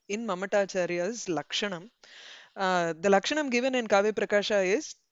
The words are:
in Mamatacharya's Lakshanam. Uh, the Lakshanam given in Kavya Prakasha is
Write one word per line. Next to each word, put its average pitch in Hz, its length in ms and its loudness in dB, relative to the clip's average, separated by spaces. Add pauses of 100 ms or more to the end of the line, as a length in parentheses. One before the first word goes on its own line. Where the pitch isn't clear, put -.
in 220 180 -6
Mamatacharya's 185 1000 -2
Lakshanam. 180 640 -4 (680)
Uh, 180 380 2
the 170 160 -2
Lakshanam 277 400 2
given 247 240 2
in 247 120 0
Kavya 202 260 4
Prakasha 202 520 2
is 214 300 0 (180)